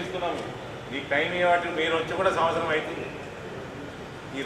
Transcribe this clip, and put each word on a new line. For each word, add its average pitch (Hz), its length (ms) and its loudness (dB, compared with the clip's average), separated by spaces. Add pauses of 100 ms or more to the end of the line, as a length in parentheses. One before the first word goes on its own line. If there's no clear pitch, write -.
ఇస్తున్నాము, 175 380 -2 (520)
మీకు 139 200 -4
టైమ్ 160 280 4
ఇవ్వటి 175 280 6 (120)
మీరు 165 180 2
వచ్చి 160 220 0
కూడా 190 180 6
సంవత్సరం 165 380 4
అవుతుంది. 151 300 -4 (1300)
ఈ 139 100 -2